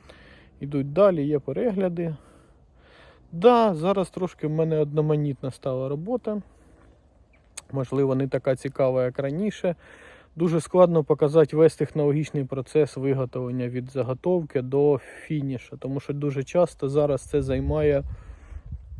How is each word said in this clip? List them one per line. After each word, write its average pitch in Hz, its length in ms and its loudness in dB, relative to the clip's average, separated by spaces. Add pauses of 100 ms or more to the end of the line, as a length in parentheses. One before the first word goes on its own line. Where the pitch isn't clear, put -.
(600)
Ідуть 143 340 -4
далі, 175 320 4
є 147 140 0
перегляди. 175 760 -4 (1160)
Да, 220 440 6
зараз 185 340 0
трошки 180 380 -6
в - 20 -2
мене 160 300 0
одноманітна 147 720 0
стала 131 380 -6
робота. 208 520 -4 (1300)
Можливо, 135 440 -2
не 135 120 -2
така 135 280 0
цікава, 131 500 0
як 127 140 -6
раніше. 170 560 -2 (600)
Дуже 165 260 2
складно 175 420 6
показати 151 540 4
весь 160 180 6
технологічний 147 680 0
процес 135 540 -2
виготовлення 127 720 -4
від 123 220 -8
заготовки 135 680 -2
до 139 360 2
фінішу. 139 800 -6
Тому 135 220 -6
що - 140 -8
дуже 143 300 -4
часто 165 460 0
зараз 147 320 0
це 147 200 -2
займає, 139 640 0 (960)